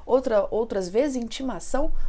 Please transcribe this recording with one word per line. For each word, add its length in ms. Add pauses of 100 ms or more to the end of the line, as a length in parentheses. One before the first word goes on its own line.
outra, 440
outras 380
vezes 280
intimação. 760 (160)